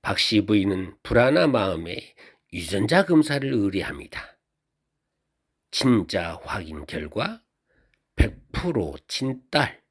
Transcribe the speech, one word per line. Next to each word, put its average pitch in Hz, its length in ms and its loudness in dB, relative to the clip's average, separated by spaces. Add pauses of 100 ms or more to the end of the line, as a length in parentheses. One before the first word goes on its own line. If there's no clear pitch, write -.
박 95 160 -4
씨 107 260 2
부인은 95 600 0
불안한 139 480 4
마음에 90 600 -2 (380)
유전자 101 520 0
검사를 151 440 2
의뢰합니다. 98 880 -4 (1300)
친자 92 720 0
확인 78 440 -10
결과 104 540 -6 (760)
백 - 200 2 (160)
프로 104 440 -2 (120)
친딸. - 720 -2 (100)